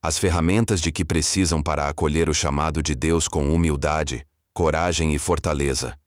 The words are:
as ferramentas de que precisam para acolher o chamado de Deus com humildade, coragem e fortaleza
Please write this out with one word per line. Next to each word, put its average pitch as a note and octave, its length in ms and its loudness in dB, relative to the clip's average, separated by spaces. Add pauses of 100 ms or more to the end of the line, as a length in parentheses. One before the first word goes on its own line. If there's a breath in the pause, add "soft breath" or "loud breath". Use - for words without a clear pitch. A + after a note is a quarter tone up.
as D#2+ 160 -2
ferramentas F2+ 640 2
de E2 100 -2
que E2 140 -2
precisam D#2+ 580 0
para D2 240 -2
acolher D2+ 400 0
o D2+ 60 2
chamado D2+ 500 0
de D2+ 100 -2
Deus D#2 360 0
com D2+ 260 0
humildade, D2+ 720 0 (260)
coragem D#2+ 640 0
e - 20 0
fortaleza C#2+ 880 -2